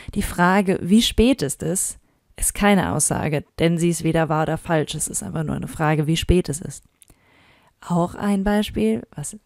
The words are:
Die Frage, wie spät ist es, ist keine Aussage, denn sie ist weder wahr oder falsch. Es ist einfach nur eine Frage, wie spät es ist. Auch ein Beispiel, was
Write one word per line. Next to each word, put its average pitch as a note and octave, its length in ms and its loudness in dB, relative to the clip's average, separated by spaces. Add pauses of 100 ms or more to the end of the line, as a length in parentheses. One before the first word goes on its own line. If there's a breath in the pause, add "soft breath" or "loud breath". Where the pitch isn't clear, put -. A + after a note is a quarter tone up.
(140 loud breath)
Die G3+ 80 -2
Frage, F#3 580 2
wie G#3 220 4
spät A#3+ 400 2
ist - 200 -4
es, - 360 -4 (360)
ist - 200 -4
keine G3 400 4
Aussage, - 500 0 (140)
denn E3+ 180 4
sie E3+ 140 2
ist D#3+ 140 -2
weder D#3+ 260 0
wahr D#3 140 0
oder D#3 120 -2
falsch. D#3+ 380 -2
Es D3+ 120 -6
ist - 160 -8
einfach D#3 220 -6
nur C#3+ 100 -4
eine - 140 -6
Frage, D#3 380 0
wie D#3+ 100 2
spät F3 320 2
es C#3+ 140 -8
ist. - 200 -12 (1040 soft breath)
Auch F3 280 -2
ein G3+ 280 -2
Beispiel, G#3+ 720 0
was D3+ 320 -12